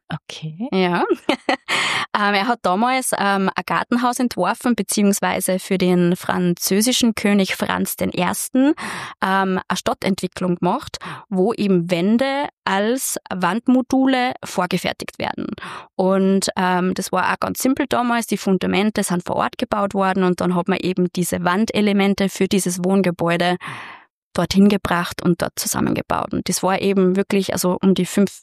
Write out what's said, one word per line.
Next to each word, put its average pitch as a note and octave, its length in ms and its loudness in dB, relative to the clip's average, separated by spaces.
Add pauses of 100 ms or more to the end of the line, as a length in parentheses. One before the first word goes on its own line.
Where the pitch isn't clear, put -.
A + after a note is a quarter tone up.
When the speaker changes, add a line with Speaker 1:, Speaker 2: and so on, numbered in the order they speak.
Speaker 1:
Okay. D#3+ 640 -10
Speaker 2:
Ja. F3+ 360 2
<laughs> G4 60 0 (1000)
Ähm, G3+ 180 2
er G3 120 0
hat A#3+ 160 -2
damals, A#3+ 560 0
ähm, G3 380 0
ein F#3 100 -4
Gartenhaus A#3+ 540 0
entworfen, A#3 560 0
beziehungsweise F#3+ 800 0
für F#3 200 -2
den F3+ 360 4
französischen F#3+ 1000 0
König G3+ 400 2
Franz - 400 -2
den F#3 160 -4
Ersten, B3+ 600 0 (460)
ähm, F#3+ 460 2
eine G3 100 -2
Stadtentwicklung F#3 800 -2
gemacht, F#3+ 420 -2 (300)
wo F#3+ 260 2
eben F3+ 360 2
Wände A#3 560 2 (180)
als G#3 540 0 (160)
Wandmodule B3+ 1000 2 (100)
vorgefertigt - 760 -4
werden. - 280 -6 (500)
Und, F#3+ 600 2
ähm, F#3 380 0
das - 160 -6
war F#3 220 0
auch - 80 -4
ganz - 200 -4
simpel C4+ 280 0
damals. A#3 400 0
Die G#3 100 0
Fundamente F#3+ 640 0
sind F3 220 -2
vor - 100 -6
Ort - 240 -2
gebaut G3+ 360 -2
worden F#3+ 280 0
und F3+ 180 2
dann F3+ 140 0
hat F3 140 -2
man F#3 100 0
eben F3+ 380 0
diese F3+ 260 -2
Wandelemente G3+ 840 2
für F#3+ 180 0
dieses F3+ 380 0
Wohngebäude F3+ 720 2 (800)
dorthin F#3+ 320 6
gebracht F3+ 540 0
und F3 200 0
dort - 140 -6
zusammengebaut. - 760 -2
Und - 160 -4
das - 160 -2
war F#3 160 0
eben F#3+ 340 2
wirklich, G3 380 0
also F3+ 280 0
um F#3+ 140 4
die F3+ 100 0
fünf-, - 380 0